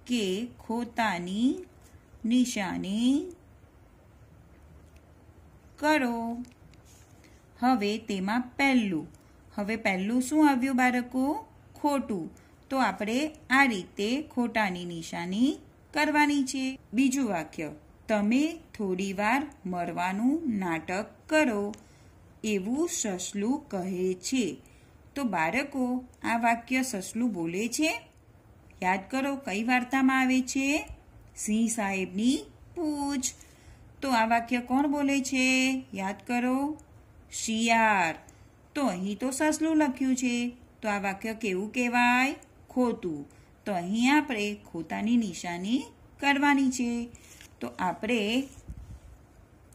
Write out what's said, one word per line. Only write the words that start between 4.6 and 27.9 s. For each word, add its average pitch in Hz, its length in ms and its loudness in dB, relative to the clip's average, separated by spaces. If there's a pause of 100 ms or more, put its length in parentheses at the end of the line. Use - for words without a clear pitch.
કરો. 240 580 2 (1200)
હવે 220 380 2
તેમાં 208 440 -2 (160)
પહેલું, 208 500 2 (480)
હવે 208 200 -4
પહેલું 214 460 0
શું 302 280 6
આવ્યું 262 260 0
બાળકો? 254 680 0 (300)
ખોટું. 254 540 -2 (400)
તો 269 80 -2
આપણે 233 580 0 (140)
આ 269 160 6
રીતે 220 560 -2
ખોટાની 214 640 -2
નિશાની 175 760 -2 (340)
કરવાની 294 500 2
છે. 262 360 -4 (140)
બીજું 262 360 2
વાક્ય, 156 420 -6 (360)
તમે 247 520 2 (180)
થોડી 196 360 -2
વાર 226 340 0 (180)
મરવાનું 185 800 -2
નાટક 185 580 -2 (240)
કરો, 226 440 2 (720)
એવું 220 460 0
સસલું 202 800 -4
કહે 185 440 -2
છે. 190 440 -2 (580)
તો 277 80 -4
બાળકો, 247 800 -2 (200)
આ 226 140 0
વાક્ય 233 440 0
સસલું 226 520 -4
બોલે 175 340 -4
છે? 311 340 -2 (800)